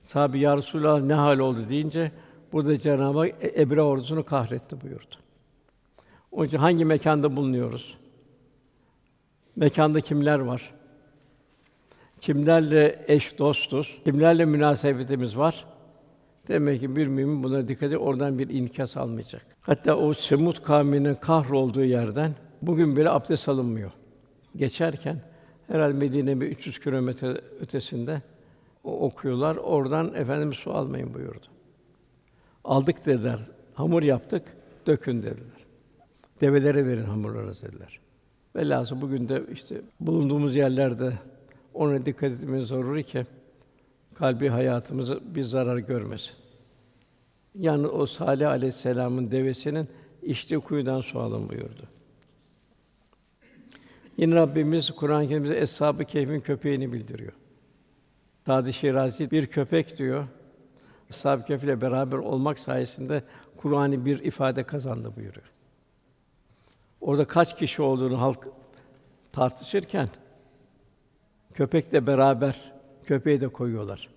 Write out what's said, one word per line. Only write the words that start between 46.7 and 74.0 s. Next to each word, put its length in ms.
Yani 320
o 200
Salih 420
Aleyhisselam'ın 840
devesinin 580
içtiği 380
kuyudan 400
su 200
alın 280
buyurdu. 340
Yine 180
Rabbimiz 560
Kur'an-ı 380
Kerim'de 320
Eshab-ı 440
Kehf'in 360
köpeğini 520
bildiriyor. 400
Sadi 260
Şirazi 580
bir 160
köpek 520
diyor, 260
Eshab-ı 340
Kehf 200
ile 160
beraber 380
olmak 400
sayesinde 640
Kur'an'ı 480
bir 140
ifade 440
kazandı 540
buyuruyor. 360
Orada 240
kaç 320
kişi 260
olduğunu 380
halk 280
tartışırken 760
köpekle 520
beraber 640
köpeği 360
de 80
koyuyorlar. 680